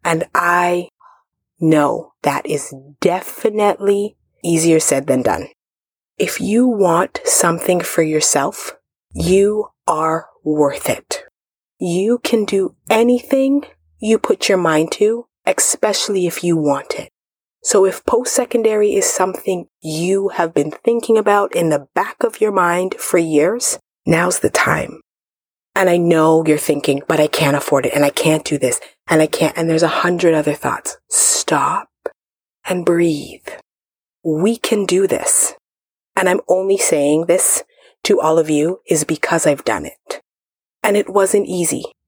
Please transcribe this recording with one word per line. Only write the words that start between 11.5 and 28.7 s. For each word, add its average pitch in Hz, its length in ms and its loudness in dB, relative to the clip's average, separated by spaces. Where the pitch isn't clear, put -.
You 190 400 0
can 220 240 0
do 196 320 -2
anything 247 760 2
you 220 220 0
put - 300 -2
your 196 80 4
mind 165 360 2
to, 226 340 0
especially 196 840 -2
if - 160 -6
you 170 140 0
want 143 420 -2
it. - 100 -16
So 196 220 2
if - 200 -4
post-secondary 226 880 0
is 190 160 0
something 185 580 -4
you 180 460 -2
have 170 260 -2
been 147 160 0
thinking 233 480 0
about 208 380 2
in 170 140 2
the 143 260 -2
back - 280 -2
of 226 160 -4
your 214 120 2
mind 180 480 0
for - 180 -2
years, 165 640 0
now's 175 320 0
the - 140 -2
time. - 500 -2
And 190 160 2
I 175 80 4
know 160 480 4
you're 151 140 2
thinking, 143 480 -2
"But 156 120 2
I 151 60 4
can't 147 320 0
afford 139 300 -2
it, - 80 -4
and 143 100 2
I 143 60 0
can't 156 340 0
do 143 140 -4
this, 127 200 0